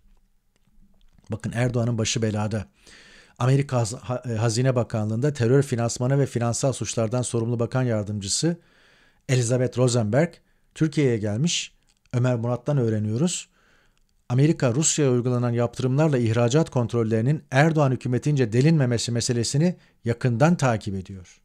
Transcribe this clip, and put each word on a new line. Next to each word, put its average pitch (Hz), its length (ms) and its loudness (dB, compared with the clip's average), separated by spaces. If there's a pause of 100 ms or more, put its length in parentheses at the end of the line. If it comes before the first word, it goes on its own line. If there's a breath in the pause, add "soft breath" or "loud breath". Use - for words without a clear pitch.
(1300)
Bakın 110 240 -6
Erdoğan'ın 120 440 0
başı 113 240 -2
belada. 107 460 -2 (720 loud breath)
Amerika 135 380 2
Haz-, 117 180 -2
Ha-, 123 320 -8
e, - 20 -6
Hazine 117 480 0
Bakanlığı'nda 113 560 -2
terör 131 300 4
finansmanı 123 560 -2
ve 135 80 2
finansal 120 460 -2
suçlardan 113 500 -4
sorumlu 117 360 -2
bakan 117 240 -2
yardımcısı 107 800 -2 (680 soft breath)
Elizabeth 127 500 0
Rosenberg 123 560 2 (400)
Türkiye'ye 147 440 0
gelmiş. 110 560 -2 (380)
Ömer 123 240 0
Murat'tan 120 420 -2
öğreniyoruz. 113 720 -2 (800)
Amerika 139 460 2
Rusya'ya 147 380 2
uygulanan 123 400 0
yaptırımlarla 127 640 0
ihracat 120 520 2
kontrollerinin 117 800 0
Erdoğan 147 420 4
hükümetince 123 600 0
delinmemesi 123 600 2
meselesini 123 640 0 (280 soft breath)
yakından 123 520 2
takip 110 380 -2
ediyor. 92 500 -12